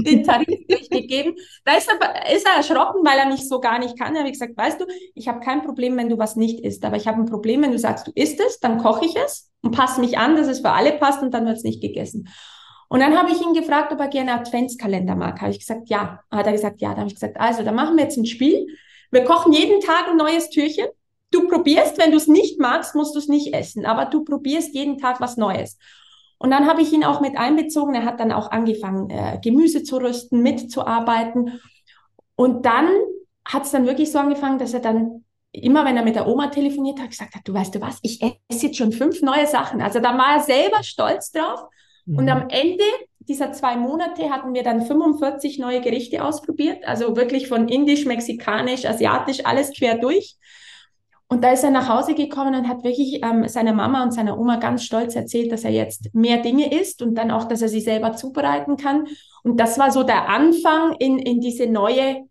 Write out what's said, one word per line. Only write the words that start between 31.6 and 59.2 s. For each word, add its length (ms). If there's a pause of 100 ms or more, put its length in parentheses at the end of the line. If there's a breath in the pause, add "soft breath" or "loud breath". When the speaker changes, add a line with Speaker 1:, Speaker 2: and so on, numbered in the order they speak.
Speaker 1:
Und 300
dann 220 (560)
hat's 280
dann 140
wirklich 260
so 60
angefangen, 400
dass 160
er 60
dann 440 (280)
immer, 320
wenn 120
er 80
mit 120
der 120
Oma 200
telefoniert 520
hat, 100
gesagt 240
hat, 120
„Du, 80
weißt 200
du 60
was, 220
ich 200 (260)
esse 180
jetzt 120
schon 140
fünf 300
neue 240
Sachen.“ 360
Also 180
da 160
war 200
er 40
selber 420
stolz 500
drauf. 280 (540 soft breath)
Und 100
Speaker 2:
Mhm. 60
Speaker 1:
am 180
Ende 360 (360)
dieser 320
zwei 240
Monate 540
hatten 240
wir 80
dann 200
fünfundvierzig 760
neue 240
Gerichte 420
ausprobiert. 600
Also 300
wirklich 320
von 200
indisch, 380
mexikanisch, 800
asiatisch, 580
alles 320
quer 220
durch. 380 (920 loud breath)
Und 160
da 80
ist 100
er 80
nach 180
Hause 260
gekommen 420
und 120
hat 140
wirklich, 400
ähm, 240
seiner 260
Mama 300
und 100
seiner 260
Oma 180
ganz 260
stolz 320
erzählt, 380
dass 120
er 60
jetzt 420
mehr 260
Dinge 420
isst 220
und 120
dann 160
auch, 140
dass 180
er 60
sie 120
selber 340
zubereiten 600
kann. 300 (380 loud breath)